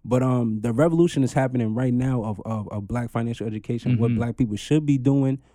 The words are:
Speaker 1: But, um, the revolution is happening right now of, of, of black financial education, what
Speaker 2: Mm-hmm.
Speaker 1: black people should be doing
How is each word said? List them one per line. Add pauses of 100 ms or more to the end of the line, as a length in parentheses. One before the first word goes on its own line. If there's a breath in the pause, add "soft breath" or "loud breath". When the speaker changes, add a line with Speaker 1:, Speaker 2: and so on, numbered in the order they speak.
Speaker 1:
But,
um,
the
revolution
is
happening
right
now
of,
of,
of
black
financial
education,
what
Speaker 2:
Mm-hmm.
Speaker 1:
black
people
should
be
doing (180 soft breath)